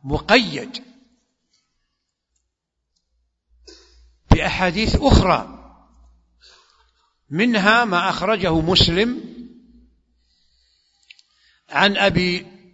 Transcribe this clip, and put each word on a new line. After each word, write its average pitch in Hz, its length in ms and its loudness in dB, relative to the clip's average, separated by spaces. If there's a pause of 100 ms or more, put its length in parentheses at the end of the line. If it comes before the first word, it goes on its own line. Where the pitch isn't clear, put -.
مقيد 151 800 -2 (3500)
بأحاديث 185 680 0
أخرى، 180 760 0 (1600)
منها 214 540 2
ما 185 240 -2
أخرجه 180 520 -2
مسلم 185 760 0 (2250)
عن 202 280 2
أبي 180 500 0 (280)